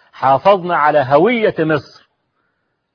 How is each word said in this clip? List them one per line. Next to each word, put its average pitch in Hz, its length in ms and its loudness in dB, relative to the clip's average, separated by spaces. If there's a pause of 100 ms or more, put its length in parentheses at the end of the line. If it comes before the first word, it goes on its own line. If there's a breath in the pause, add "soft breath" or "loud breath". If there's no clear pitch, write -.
(120)
حافظنا 170 640 0
على 151 320 0
هوية 202 500 0
مصر 156 500 -6 (840)